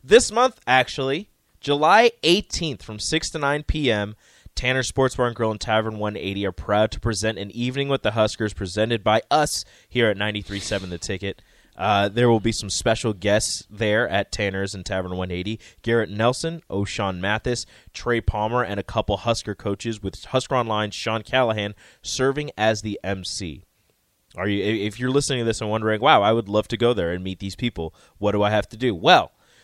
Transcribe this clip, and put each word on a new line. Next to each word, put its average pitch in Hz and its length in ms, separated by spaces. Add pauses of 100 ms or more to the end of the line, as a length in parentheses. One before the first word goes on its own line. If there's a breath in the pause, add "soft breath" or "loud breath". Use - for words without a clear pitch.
This 202 260
month, 240 380
actually, 135 600 (300)
July 170 520 (100)
eighteenth 165 600
from 107 160
six - 300
to 156 100
nine 147 240
P 147 260
M, 104 240 (400 soft breath)
Tanner 127 300
Sports - 320
Bar 123 100
and 117 80
Grill 113 160
and 107 100
Tavern 110 380
one 104 180
eighty 98 300
are 92 60
proud 107 400
to - 80
present 107 380
an 101 120
evening 127 380
with 135 160
the 104 80
Huskers 107 420
presented 104 480
by 110 200 (100)
us 151 320 (240 soft breath)
here 120 180
at 104 100
ninety-three 101 440
seven 92 300
The 87 80
Ticket. 98 440 (360 soft breath)
Uh, 101 300
there 120 220
will 113 100
be 110 120
some 101 180
special - 420
guests 101 560
there 107 400
at 98 240
Tanner's 98 420
and 92 120
Tavern 92 280
one 90 160
eighty. 92 300 (220 loud breath)
Garrett 113 260
Nelson, 123 600
O'Shawn 98 500
Mathis, 110 460 (260 soft breath)
Trey 117 300
Palmer, 113 420
and 101 160
a - 20
couple 107 360
Husker 113 360
coaches 107 480
with 95 220
Husker 131 320
Online's 107 380
Sean 110 280
Callahan 107 520 (260 soft breath)
serving 135 560
as 110 240
the 107 240
M 95 200
C. - 380 (720)
Are 92 120
you, 101 160
i-, 107 220
if 107 120
you're 127 120
listening 135 300
to 117 40
this 113 160
and 110 80
wondering, 107 320
"Wow, 127 220
I 107 100
would 113 160
love 104 200
to 113 100
go 120 160
there 85 180
and 90 100
meet 92 180
these 98 160
people. 90 380 (220 soft breath)
What 101 160
do 104 100
I 104 60
have 104 220
to 110 80
do?" 120 160
Well, 117 380 (320 soft breath)